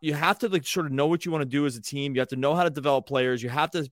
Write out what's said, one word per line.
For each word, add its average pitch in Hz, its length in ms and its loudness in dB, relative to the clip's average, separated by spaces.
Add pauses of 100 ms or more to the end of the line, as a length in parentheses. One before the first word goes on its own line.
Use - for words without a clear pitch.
you 151 140 -2
have 170 240 2
to, 233 100 -2
like, 175 160 0
sort 170 220 -2
of 139 40 -4
know 139 140 2
what 165 200 0
you 175 60 -2
wanna 151 140 0
do 143 220 0
as 123 80 -2
a 117 60 -12
team. 139 340 -6
You 127 60 2
have 127 80 -2
to 135 60 -6
know 139 200 2
how 175 80 4
to 170 80 2
develop 139 340 2
players. 127 380 0
You 123 60 -6
have 151 220 0
to 156 200 -2